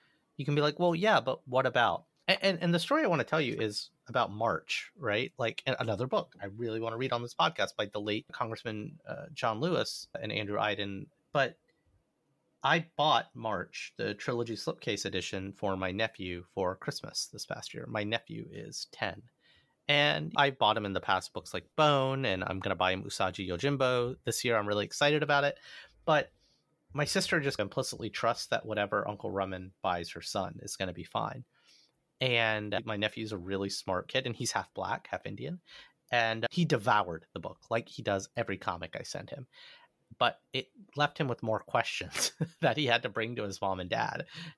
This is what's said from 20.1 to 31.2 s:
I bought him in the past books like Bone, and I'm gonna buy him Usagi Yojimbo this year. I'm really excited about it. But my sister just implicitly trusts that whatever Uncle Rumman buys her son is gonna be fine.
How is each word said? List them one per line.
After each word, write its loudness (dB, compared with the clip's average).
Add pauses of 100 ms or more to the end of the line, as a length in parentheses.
I 6
bought 4
him -2
in -2
the 0
past 0
books -10
like -4 (100)
Bone, 4
and 2
I'm -2
gonna 0
buy 4
him -2
Usagi -2
Yojimbo 2 (100)
this -2
year. 4
I'm 2
really 2
excited 2
about 6
it. 0 (460)
But 4 (640)
my 0
sister 2
just 0
implicitly -2
trusts 0
that 0
whatever 0
Uncle -4
Rumman -2 (120)
buys 0
her -12
son -4
is -10
gonna -4
be -10
fine. -4 (760)